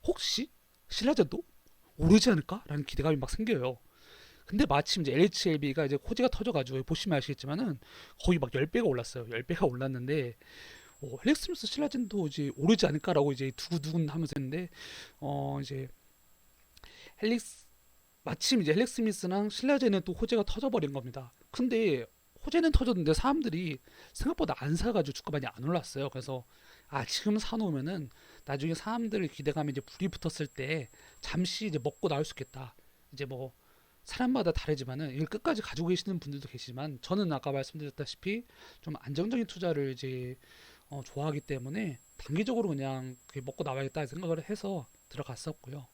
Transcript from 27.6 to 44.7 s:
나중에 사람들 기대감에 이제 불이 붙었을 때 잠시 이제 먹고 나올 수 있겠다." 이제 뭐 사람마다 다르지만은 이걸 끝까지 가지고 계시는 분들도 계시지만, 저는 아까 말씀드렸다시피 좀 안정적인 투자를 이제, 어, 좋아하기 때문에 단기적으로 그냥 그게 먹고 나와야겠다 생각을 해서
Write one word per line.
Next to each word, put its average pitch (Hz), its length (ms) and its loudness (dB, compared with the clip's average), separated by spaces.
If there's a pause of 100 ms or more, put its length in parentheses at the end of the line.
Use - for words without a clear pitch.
나중에 143 300 -2
사람들 214 540 -2
기대감에 147 420 -2
이제 135 100 -4
불이 - 280 -4
붙었을 - 380 -4
때 135 440 -4 (300)
잠시 - 460 -2
이제 151 120 -2
먹고 143 300 -2
나올 151 160 2
수 - 80 -6
있겠다." 131 420 -12 (380)
이제 139 120 -6
뭐 131 280 -10 (520)
사람마다 247 480 2
다르지만은 135 600 -2
이걸 151 120 0
끝까지 226 360 0
가지고 170 260 -4
계시는 180 300 0
분들도 139 300 -8
계시지만, 131 520 -10
저는 185 320 0
아까 139 200 -2
말씀드렸다시피 151 920 -6 (380)
좀 151 180 -6
안정적인 208 460 0
투자를 151 460 -2
이제, 127 440 -8 (540)
어, - 120 -10
좋아하기 147 380 -4
때문에 143 580 -4 (200)
단기적으로 208 500 0
그냥 131 480 -4 (100)
그게 - 140 -10
먹고 139 240 -8
나와야겠다 135 400 -4
생각을 165 460 -4
해서 196 360 -6 (220)